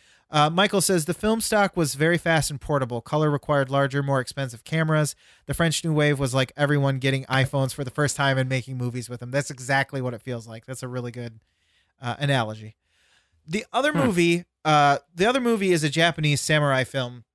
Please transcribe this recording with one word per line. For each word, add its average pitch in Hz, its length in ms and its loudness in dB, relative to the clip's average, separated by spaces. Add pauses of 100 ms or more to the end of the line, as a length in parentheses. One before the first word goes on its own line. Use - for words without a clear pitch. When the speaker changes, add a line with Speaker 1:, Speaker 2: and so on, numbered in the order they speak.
(300)
Speaker 1:
Uh, 151 180 4
Michael 190 320 2
says, 175 240 2
"The 170 100 -2
film 220 260 0
stock 202 360 2
was 160 180 0
very 160 220 2
fast 160 340 0
and 143 100 -10
portable. 127 400 -2
Color 151 300 0
required 143 380 0
larger, 139 340 2
more 139 180 0
expensive 123 440 -8
cameras. 156 500 0 (320)
The 143 80 -6
French 165 300 0
New 165 80 0
Wave 147 260 4
was 135 140 -2
like 131 240 0
everyone 143 420 2
getting 135 260 -2
iPhones 131 500 0
for 147 100 -8
the 123 60 -10
first 147 260 -2
time 139 220 0
and 131 100 0
making 131 300 -6
movies 123 320 -6
with 120 100 -10
them." 123 120 -12
That's 139 180 -2
exactly 135 500 -2
what 123 140 -4
it 110 80 -14
feels 117 240 -10
like. 113 200 -16
That's 131 180 -12
a 127 40 -8
really 123 220 -8
good, 117 300 -12 (600)
uh, 123 200 -6
analogy. 110 560 -4 (720)
The 196 260 -6
other 277 200 0
Speaker 2:
Hmm. 294 60 0
Speaker 1:
movie, 175 460 2 (200)
uh, 147 340 4 (160)
the 175 120 0
other 254 140 2
movie 220 320 2
is 160 120 2
a 156 60 0
Japanese 156 500 0
samurai 143 440 2
film 123 400 -8 (100)